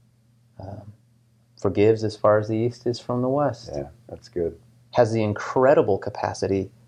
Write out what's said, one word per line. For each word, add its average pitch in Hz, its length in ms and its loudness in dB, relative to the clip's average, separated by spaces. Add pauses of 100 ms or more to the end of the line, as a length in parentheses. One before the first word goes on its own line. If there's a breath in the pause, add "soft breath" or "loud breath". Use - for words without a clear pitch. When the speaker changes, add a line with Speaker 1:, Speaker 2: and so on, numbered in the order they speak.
(580)
Speaker 1:
Um, 98 340 -16 (680)
forgives 107 440 2
as 104 120 -4
far 107 220 4
as 107 100 -2
the 110 80 -2
east 120 300 -4
is 120 120 -2
from 123 240 -4
the 127 60 -2
west. 135 460 -4
Speaker 2:
Yeah, 71 140 -8 (200)
that's - 200 -18
good. 82 280 -4 (360)
Speaker 1:
Has 113 200 2
the 110 100 2
incredible 110 760 2
capacity, 98 720 -4 (160)